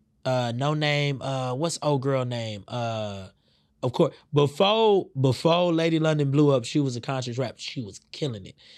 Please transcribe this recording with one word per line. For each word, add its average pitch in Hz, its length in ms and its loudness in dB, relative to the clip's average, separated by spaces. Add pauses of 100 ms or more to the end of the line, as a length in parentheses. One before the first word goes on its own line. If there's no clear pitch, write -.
(240)
Uh, 123 300 -2
No 143 200 -2
Name. 147 480 -2
Uh, 131 320 -4
what's 160 280 -4
old 143 200 0
girl 135 220 0
name? 113 420 -6
Uh, 107 640 -6 (540)
of 127 100 0
course, 147 220 2 (180)
before, 196 760 4 (120)
before 170 520 4
Lady 165 260 2
London 151 320 2
blew 147 200 6
up, 127 140 2
she 151 160 -2
was 131 160 0
a 117 40 -8
conscious 123 380 -6
rap. 120 200 -4
She - 240 -10
was 98 180 -14 (100)
killing 110 360 -8
it. - 100 -20 (220)